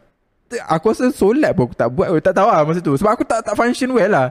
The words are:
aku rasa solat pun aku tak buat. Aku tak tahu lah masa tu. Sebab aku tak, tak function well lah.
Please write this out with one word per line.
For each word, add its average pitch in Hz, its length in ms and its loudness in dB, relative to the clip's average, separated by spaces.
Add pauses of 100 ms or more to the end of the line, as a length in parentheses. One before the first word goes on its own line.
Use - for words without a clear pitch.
(680)
aku 165 260 0
rasa 247 160 0
solat 208 460 2
pun 127 100 0
aku - 80 -8
tak 120 160 -2
buat. 135 180 -2
Aku 160 140 0
tak 185 140 0
tahu 190 100 4
lah 190 160 4
masa 160 160 0
tu. 165 160 -2
Sebab 196 160 2
aku - 160 0
tak, 226 160 -2
tak - 140 -6
function 247 340 0
well 214 220 2
lah. 135 200 2